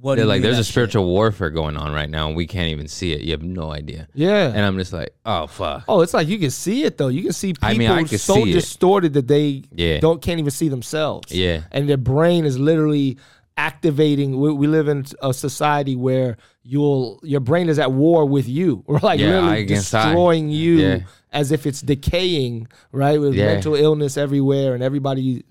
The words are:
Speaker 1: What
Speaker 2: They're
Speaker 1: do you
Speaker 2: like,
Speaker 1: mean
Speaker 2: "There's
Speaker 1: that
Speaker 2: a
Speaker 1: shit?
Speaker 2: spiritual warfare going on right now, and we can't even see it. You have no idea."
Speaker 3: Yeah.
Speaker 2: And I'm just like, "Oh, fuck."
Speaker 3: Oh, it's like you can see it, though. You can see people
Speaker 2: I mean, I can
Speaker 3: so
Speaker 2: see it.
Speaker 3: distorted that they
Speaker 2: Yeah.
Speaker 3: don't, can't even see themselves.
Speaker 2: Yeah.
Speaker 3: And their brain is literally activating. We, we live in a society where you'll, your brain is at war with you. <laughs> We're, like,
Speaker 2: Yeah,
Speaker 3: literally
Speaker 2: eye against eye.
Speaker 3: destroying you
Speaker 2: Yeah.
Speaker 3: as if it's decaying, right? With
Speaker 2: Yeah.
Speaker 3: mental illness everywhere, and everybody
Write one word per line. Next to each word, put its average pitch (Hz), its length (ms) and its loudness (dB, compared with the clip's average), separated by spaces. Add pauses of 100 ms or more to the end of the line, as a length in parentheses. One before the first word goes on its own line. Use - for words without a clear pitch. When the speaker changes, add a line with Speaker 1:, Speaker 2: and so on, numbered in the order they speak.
Speaker 1:
What 135 160 -2
Speaker 2:
They're - 0 -
Speaker 1:
do 113 60 2
you 110 60 4
Speaker 2:
like, 101 100 4
Speaker 1:
mean - 40 0
Speaker 2:
"There's 120 140 2
Speaker 1:
that 117 60 2
Speaker 2:
a - 20 0
Speaker 1:
shit? - 80 -8
Speaker 2:
spiritual 107 340 2
warfare 92 440 2
going 78 260 -4
on 76 160 -6
right 76 180 -4
now, 78 160 -4
and 78 100 -4
we 87 100 -2
can't 85 240 -4
even 76 180 -8
see 87 240 -6
it. 71 100 -6
You 82 100 -6
have 76 100 -6
no 82 300 -8
idea." 76 420 -12
Speaker 3:
Yeah. 180 340 0
Speaker 2:
And 107 120 -2
I'm 98 180 0
just 92 140 -6
like, 82 220 -10 (120)
"Oh, 87 200 -2
fuck." 76 420 -8
Speaker 3:
Oh, 202 140 4
it's 175 120 -2
like 170 140 0
you 214 100 -4
can 147 120 -2
see 226 340 -4
it, 208 140 -4
though. 143 100 0
You 139 140 -4
can 269 100 -4
see 190 200 -4
people 110 160 -4
Speaker 2:
I 113 60 0
mean, 117 160 2
I 147 140 2
can 110 140 -2
Speaker 3:
so 190 160 0
Speaker 2:
see 202 160 4
it. - 40 0
Speaker 3:
distorted 180 600 2
that 135 140 0
they 143 340 2 (100)
Speaker 2:
Yeah. 82 280 0
Speaker 3:
don't, 160 220 2
can't 170 180 -2
even 143 100 -2
see 160 180 -2
themselves. 135 640 -6
Speaker 2:
Yeah. 87 300 0 (100)
Speaker 3:
And 143 160 -2
their 143 80 4
brain 156 480 2
is 131 140 -2
literally 147 600 2 (380)
activating. 147 840 0
We, 151 120 2
we 143 140 0
live 151 220 2
in 143 160 -2 (180)
a 135 100 -2
society 143 600 -2
where 127 420 0 (280)
you'll, 131 580 -2
your 143 180 -2
brain 165 280 0
is 147 100 2
at 135 140 2
war 156 340 4
with 135 220 0
you. 147 360 0
<laughs> - 40 -20
We're, 147 100 2
like, 185 220 2
Speaker 2:
Yeah, 104 60 4
Speaker 3:
literally - 260 2
Speaker 2:
eye 107 60 0
against 101 360 -2
eye. 110 120 2
Speaker 3:
destroying 165 440 2
you 160 240 0
Speaker 2:
Yeah. 143 240 4 (340)
Speaker 3:
as 143 200 0
if 156 120 -2
it's 139 160 -4
decaying, 139 840 -2 (240)
right? 143 300 2
With 139 140 2
Speaker 2:
Yeah. 101 180 4
Speaker 3:
mental 101 240 0
illness 151 400 2
everywhere, 139 580 0
and 123 80 -4
everybody 135 680 -2